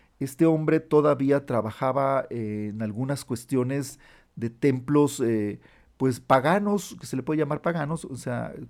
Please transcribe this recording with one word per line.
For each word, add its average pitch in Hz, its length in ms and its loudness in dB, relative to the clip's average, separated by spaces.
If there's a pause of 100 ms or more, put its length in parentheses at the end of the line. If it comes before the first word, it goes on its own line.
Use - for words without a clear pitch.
(200)
este 139 260 0
hombre 160 360 4
todavía 143 640 4
trabajaba, 131 840 0
eh, 107 440 -6
en 110 80 -8
algunas 123 440 -4
cuestiones 131 720 -4 (380)
de 113 140 -4
templos, 143 720 2
eh, 107 380 0 (380)
pues 131 220 0
paganos, 196 800 2
que 123 80 -16
se - 80 -8
le 127 80 -4
puede 156 160 -2
llamar 147 220 -2
paganos, 165 440 -4
o 131 120 -12
sea, 120 360 -6 (160)